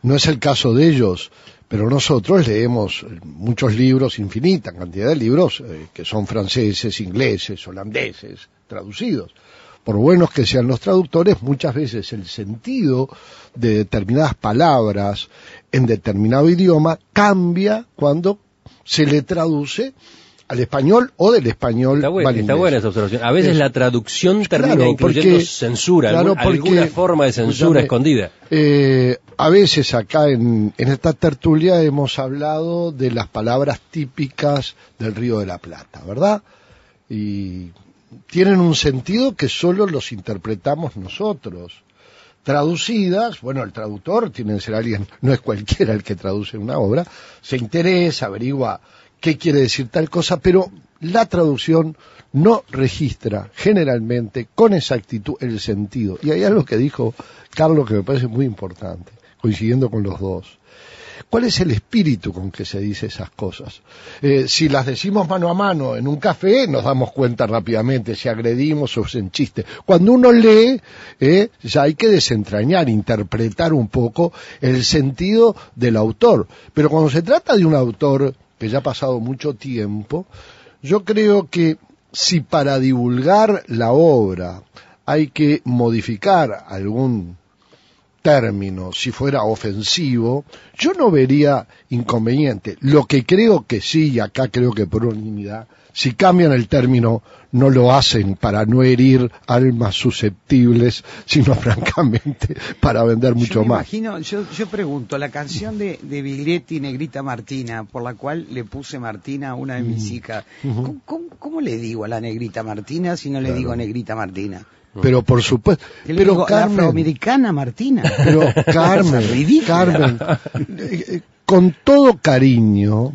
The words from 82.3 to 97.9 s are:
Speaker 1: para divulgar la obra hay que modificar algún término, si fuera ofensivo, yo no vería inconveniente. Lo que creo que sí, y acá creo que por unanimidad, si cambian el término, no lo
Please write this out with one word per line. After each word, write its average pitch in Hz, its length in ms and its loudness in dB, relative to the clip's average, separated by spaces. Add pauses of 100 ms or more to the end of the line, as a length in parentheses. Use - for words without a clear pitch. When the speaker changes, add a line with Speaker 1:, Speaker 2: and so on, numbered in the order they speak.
Speaker 1:
para 139 380 0
divulgar 131 880 2
la 117 240 0
obra 95 680 2 (440)
hay 151 220 0
que 147 360 0
modificar 120 1040 0
algún 98 680 -4 (840)
término, 98 720 0
si - 180 -6
fuera 135 320 -4
ofensivo, 113 1000 -2 (340)
yo 330 140 0
no 302 180 2
vería 139 560 2 (240)
inconveniente. 120 920 -2
Lo 143 240 4
que 131 220 0
creo 190 400 4
que 107 140 -4
sí, 156 320 0
y 117 80 0
acá 113 260 -4
creo 123 240 0
que 104 160 -2
por 107 180 -2
unanimidad, 107 640 -8 (260)
si 123 220 -2
cambian 180 380 4
el 120 160 0
término, 123 520 2 (300)
no 131 180 4
lo 127 240 6